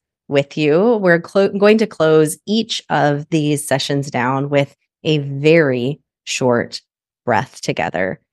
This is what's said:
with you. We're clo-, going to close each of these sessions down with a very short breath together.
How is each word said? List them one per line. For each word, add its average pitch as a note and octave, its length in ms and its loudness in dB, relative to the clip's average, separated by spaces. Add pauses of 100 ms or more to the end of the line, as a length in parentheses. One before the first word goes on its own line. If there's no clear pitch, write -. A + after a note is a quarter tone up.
(280)
with C#3 300 0
you. E3+ 380 2
We're F3+ 240 2
clo-, G3 280 0
going G#3 300 2
to A3 80 0
close D#3 600 2
each A3 440 -4
of D3 400 0
these D3 360 -2
sessions C#3 440 -2
down C3+ 400 -4
with C#3+ 260 0 (280)
a D#3 140 0
very C#3 840 0 (240)
short - 580 -2 (420)
breath A#2 380 -2
together. F#2 580 -4 (120)